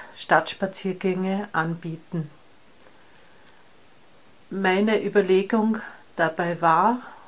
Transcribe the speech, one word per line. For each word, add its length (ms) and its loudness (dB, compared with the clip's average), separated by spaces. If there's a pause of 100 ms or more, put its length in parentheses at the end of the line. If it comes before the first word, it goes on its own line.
(160)
Stadtspaziergänge 1400 -2
anbieten. 800 -6 (2250)
Meine 560 0
Überlegung 720 2 (380)
dabei 480 -2
war 380 4 (260)